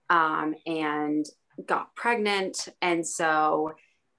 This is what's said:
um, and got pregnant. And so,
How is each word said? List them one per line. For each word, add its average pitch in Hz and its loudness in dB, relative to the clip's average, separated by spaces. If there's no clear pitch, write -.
um, 156 2
and 151 -2
got - -2
pregnant. 208 0
And 170 0
so, 156 2